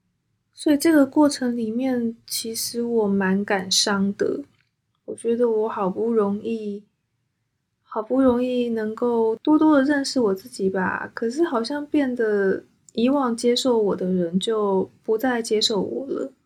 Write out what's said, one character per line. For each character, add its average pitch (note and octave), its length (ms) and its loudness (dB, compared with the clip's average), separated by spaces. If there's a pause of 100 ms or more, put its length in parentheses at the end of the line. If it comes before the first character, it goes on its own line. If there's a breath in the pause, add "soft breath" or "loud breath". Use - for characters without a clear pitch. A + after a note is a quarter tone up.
(520)
所 - 200 0
以 C#4+ 40 4
这 E4 160 2
个 C#4+ 140 6
过 D4 220 4
程 B3 280 -2
里 A3 140 -4
面， A#3+ 460 -2 (100)
其 - 260 -8
实 A#3 300 -6
我 A#3 240 2
蛮 G3 380 2
感 F#3+ 260 -2
伤 G3 440 0
的。 - 280 -2 (640)
我 A3 100 -10
觉 A#3 220 -2
得 A#3+ 120 2
我 A3 200 0
好 G#3 200 -2
不 G#3+ 240 -2
容 G#3 300 0
易， G#3+ 400 -6 (1040)
好 - 180 -8
不 B3 180 0
容 B3 220 4
易 B3 280 -2
能 A3 220 -4
够 A3+ 440 0
多 D#4 200 2
多 D#4 200 6
的 C4+ 80 4
认 C#4+ 200 0
识 C4+ 140 -4
我 G#3 160 2
自 - 140 -12
己 F#3+ 200 -4
吧， F#3+ 460 -4
可 A#3 160 -4
是 D4 140 0
好 C4+ 180 -2
像 D4 240 -6
变 C#4+ 280 0
得 G#3 500 0 (280)
以 A#3 160 0
往 C4 280 0
接 A#3+ 180 2
受 A#3+ 240 0
我 F#3+ 180 2
的 F#3 160 -2
人 F3+ 280 0
就 G#3 500 0 (140)
不 A3 120 0
再 A#3+ 240 -2
接 A3 200 0
受 G#3+ 200 0
我 - 280 -6
了， - 240 -6 (140)